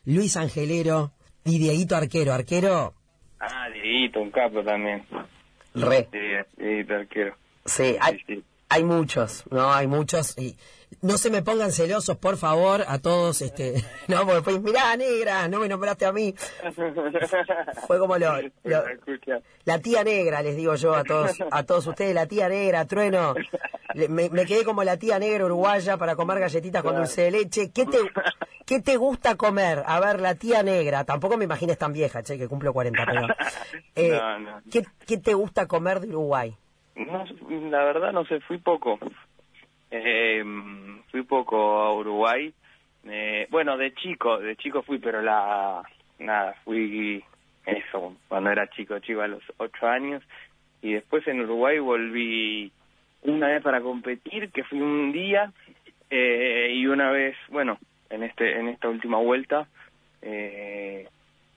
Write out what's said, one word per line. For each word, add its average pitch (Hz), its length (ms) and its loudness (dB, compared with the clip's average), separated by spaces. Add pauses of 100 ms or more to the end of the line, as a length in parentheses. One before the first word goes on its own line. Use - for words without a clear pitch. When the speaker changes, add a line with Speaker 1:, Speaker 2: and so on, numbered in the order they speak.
Speaker 1:
Luis 180 320 2
Angelero 156 720 0 (340)
y 165 140 4
Dieguito 160 360 2
Arquero. 151 380 2
Arquero. 170 640 2 (440)
Speaker 2:
Ah, 123 320 -8
Dieguito, 113 480 0
un 104 120 -4
capo 110 320 0
también. 104 420 -2 (680)
Speaker 1:
Re. 120 360 4
Speaker 2:
Sí, 107 60 -8 (460)
Dieguito 107 320 -2
Arquero. 104 400 -4 (300)
Speaker 1:
Sí, 127 360 2
hay, 151 160 2
Speaker 2:
Sí, - 100 -18
sí. 101 160 -8 (260)
Speaker 1:
hay 165 140 4
muchos, 160 680 0
¿no? 131 200 4
Hay 139 140 4
muchos 151 540 0
y 127 180 -8 (440)
no 196 160 2
se 233 120 2
me 202 140 2
pongan 214 280 2
celosos, 175 460 0
por 190 200 2
favor, 180 500 4
a 139 100 -2
todos, 170 460 2
este, 127 320 -4
<laughs> - 320 -4
no, 180 140 2
porque 190 120 4
después, 190 280 2
"Mirá, 233 360 4
negra, 220 500 0
no 202 120 -2
me 214 100 0
nombraste 196 360 0
a 190 60 4
mí". 202 220 0 (300)
Speaker 2:
<laughs> 165 1200 -2
Speaker 1:
Fue 180 120 4
como 185 180 2
lo, 156 240 2 (220)
lo, 156 240 0
Speaker 2:
Escucha. 127 520 -6 (260)
Speaker 1:
la 165 140 0
tía 226 240 2
negra, 175 380 2
les 147 140 -2
digo 160 200 0
yo 156 200 4
a 147 80 2
todos, 151 340 0 (140)
a 143 120 0
todos 175 240 2
ustedes, 196 280 -2
la 165 120 2
tía 202 220 0
negra, 185 360 2
Trueno. 185 500 2 (580)
Le, 151 160 2
me, 170 200 2
me 175 160 2
quedé 214 180 2
como 208 200 0
la 180 140 2
tía 208 220 0
negra 208 260 2
uruguaya 185 520 2
para 165 180 0
comer 180 240 0
galletitas 175 420 0
con 165 100 0
Speaker 2:
Claro. 135 140 0
Speaker 1:
dulce - 180 -2
de 175 80 4
leche. 208 400 0
¿Qué 254 140 2
te, 262 120 2 (680)
qué 262 160 2
te 269 160 4
gusta 240 380 2
comer? 190 500 2
A 160 140 2
ver, 202 220 4
la 180 140 2
tía 220 280 2
negra, 151 420 2
tampoco 180 320 0
me 208 80 0
imagines 165 320 0
tan 147 160 -2
vieja, 135 300 -2
che, 139 140 -6
que 127 100 -6
cumplo 139 260 -2
cuarenta, 120 320 0
pero, 120 220 0 (340)
Speaker 2:
<laughs> - 340 -16
Speaker 1:
eh, 165 160 4
Speaker 2:
No, 110 280 0
no. 104 220 -12 (100)
Speaker 1:
¿qué, 226 120 2 (240)
qué 220 100 0
te 208 160 2
gusta 196 340 0
comer 180 340 0
de 214 80 -8
Uruguay? 139 460 -2 (520)
Speaker 2:
No, 160 600 -8
la 143 160 2
verdad 160 260 0
no 175 140 -2
sé, 156 160 -4
fui 175 160 -8
poco. 156 420 0 (920)
Eh, 113 520 0 (680)
fui 127 120 -4
poco 123 340 0 (240)
a 107 120 2
Uruguay. 110 600 0 (520)
Eh, 107 440 -4
bueno, 147 280 0
de 131 160 -2
chico, 120 440 -2
de 107 200 -6
chico 139 260 -6
fui, 139 160 -6
pero 110 220 -4
la... 101 600 0 (380)
Nada, 101 440 -2
fui 107 600 -4 (420)
eso, 95 500 -6 (120)
cuando 98 240 0
era 104 180 0
chico, 101 300 -10
chico, 107 220 -6
a 104 60 -2
los 101 160 -10 (140)
ocho 113 300 -4
años. 135 340 -2 (600)
Y 107 120 -4
después 151 340 -2
en 131 140 -2
Uruguay 120 380 2
volví 113 920 -4 (520)
una 147 240 0
vez 147 160 0
para 131 180 2
competir, 127 680 -8
que 135 120 -6
fui 143 180 -8
un 147 300 0
día, 196 400 0 (580)
eh, 123 640 2
y 127 140 0
una 139 240 2
vez, 135 240 0 (140)
bueno, 131 280 -2 (320)
en 110 140 -8
este, 113 360 -2
en 117 100 -4
esta 120 200 -4
última 117 280 -2
vuelta, 131 500 0 (540)
eh, 101 840 -10 (500)